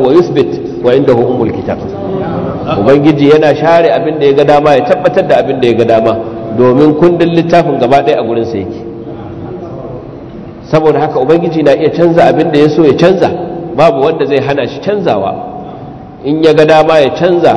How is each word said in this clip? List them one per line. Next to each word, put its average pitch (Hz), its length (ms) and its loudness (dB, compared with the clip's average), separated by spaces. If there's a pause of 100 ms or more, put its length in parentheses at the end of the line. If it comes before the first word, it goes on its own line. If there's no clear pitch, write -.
wa 127 80 2
yuthbit, - 720 0
wa 123 100 2
indahu 131 320 2
ummul 117 300 -2
kitab." - 240 -6 (960)
Ubangiji 143 560 2
yana 151 220 2
share 165 340 2
abin 156 300 -2
da 143 60 0
ya 139 80 4
ga 143 100 2
dama, 147 320 2
ya 170 100 2
tabbatar 180 400 0
da 143 160 2
abin 135 180 -2
da 123 80 2
ya 117 60 4
ga 113 120 0
dama, 113 280 2 (440)
domin 131 440 4
kundin 170 320 2
littafin 165 460 0
gaba 135 260 2
ɗaya 143 140 0
a 120 40 -2
gurin 117 220 -2
sa 113 120 -6
yake. 98 240 -8 (1900)
Saboda 156 280 2
haka 151 200 -2
Ubangiji 160 440 0
na 139 120 4
iya 156 140 0
canza 165 360 2
abin 151 260 0
da 147 80 0
ya 151 100 4
so 160 160 2
ya 131 80 4
canza, 180 360 2 (480)
babu 156 240 2
wanda 156 240 0
zai 135 140 0
hana 135 280 -2
shi - 120 -12
canzawa. 151 560 -2 (880)
In 156 200 -2
ya 156 100 6
ga 151 120 4
dama 160 340 4
ya 131 100 2
canza 170 480 2